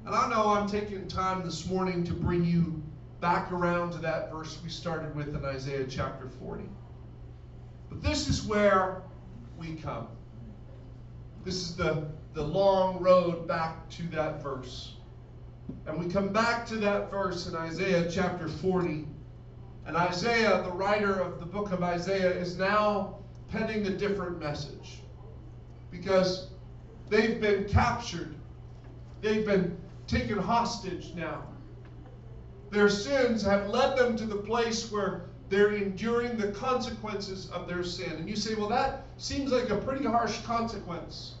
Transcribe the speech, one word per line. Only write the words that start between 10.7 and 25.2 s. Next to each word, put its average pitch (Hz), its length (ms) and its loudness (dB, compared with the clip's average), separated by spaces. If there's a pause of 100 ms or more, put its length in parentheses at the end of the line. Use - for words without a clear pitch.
This 185 120 -4
is - 200 -6
the, 156 320 0 (260)
the 151 100 -2
long 185 560 4
road 175 480 6
back 165 440 -2
to 170 180 -8
that 156 340 -2
verse. - 520 -8 (920)
And 156 100 -4
we 175 140 -2
come 196 180 2
back 208 380 4
to 220 100 -6
that 202 320 2
verse 180 380 -2
in 175 80 -6
Isaiah 170 560 2
chapter 180 360 0
forty. 160 600 0 (800)
And 147 80 -4
Isaiah, 185 680 4
the 180 80 -4
writer 196 480 2
of 170 200 -2
the 170 60 -8
book 202 260 -2
of 175 100 0
Isaiah, 180 500 2
is 175 260 -2
now 208 600 2 (320)
penning 214 380 0
a 185 40 2
different 180 480 -2
message. 143 640 -6 (880)